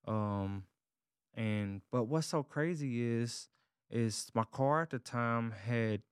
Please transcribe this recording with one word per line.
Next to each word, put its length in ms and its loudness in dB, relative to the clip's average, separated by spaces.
Um, 600 -2
and, 480 -2
but 120 2
what's 240 0
so 140 0
crazy 600 -2
is, 480 -2
is 440 0
my 100 4
car 380 2
at 80 -4
the 100 -4
time 520 0
had 600 0